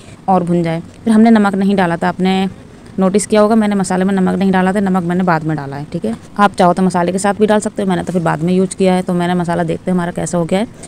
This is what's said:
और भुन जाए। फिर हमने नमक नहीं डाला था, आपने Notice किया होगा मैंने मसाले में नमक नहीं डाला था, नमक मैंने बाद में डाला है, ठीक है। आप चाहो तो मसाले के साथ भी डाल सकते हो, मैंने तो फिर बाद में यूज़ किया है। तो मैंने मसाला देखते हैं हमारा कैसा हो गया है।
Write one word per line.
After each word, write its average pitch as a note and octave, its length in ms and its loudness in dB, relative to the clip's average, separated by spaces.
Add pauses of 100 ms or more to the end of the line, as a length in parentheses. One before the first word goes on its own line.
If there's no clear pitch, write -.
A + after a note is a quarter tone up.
(280)
और F#3 160 2
भुन F3 180 0
जाए। E3 200 -4 (220)
फिर A3+ 80 0
हमने A3 180 6
नमक G3+ 240 4
नहीं G3 220 0
डाला F3 200 0
था, F3+ 120 -2
आपने F#3+ 400 0 (500)
Notice F#3+ 280 0
किया G#3+ 140 2
होगा G#3 160 4
मैंने G#3 180 0
मसाले F#3+ 300 0
में F#3+ 100 0
नमक F#3 200 0
नहीं F#3+ 180 0
डाला F#3 200 2
था, G#3 80 0
नमक F#3 220 0
मैंने F3+ 220 -2
बाद D#3+ 200 0
में D#3 120 -2
डाला C#3 200 -8
है, D3 160 -10
ठीक E3+ 120 -8
है। A3 100 -4 (240)
आप G3+ 160 2
चाहो F3 180 2
तो F3+ 100 0
मसाले F3+ 300 0
के F#3+ 60 -2
साथ G3+ 160 0
भी G#3+ 120 0
डाल G#3 140 2
सकते G#3 220 -6
हो, F#3+ 60 -2
मैंने F3 140 0
तो E3+ 100 -6
फिर F3+ 100 0
बाद D#3+ 200 -2
में F3 100 0
यूज़ F#3 240 0
किया F#3 180 2
है। F#3 80 0
तो F#3 120 -4
मैंने F3 200 0
मसाला F3 300 -2
देखते E3+ 260 -4
हैं F#3 40 0
हमारा F3 180 -2
कैसा E3+ 260 -4
हो E3+ 60 0
गया F3+ 160 -2
है। A#3 60 -4 (220)